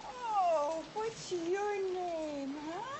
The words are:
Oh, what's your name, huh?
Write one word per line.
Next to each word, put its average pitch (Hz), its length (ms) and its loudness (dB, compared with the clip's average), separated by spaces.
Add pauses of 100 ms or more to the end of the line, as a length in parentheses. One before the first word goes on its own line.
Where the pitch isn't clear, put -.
Oh, 349 880 2
what's 440 380 -4
your 381 600 0
name, 311 640 -2
huh? 392 400 -6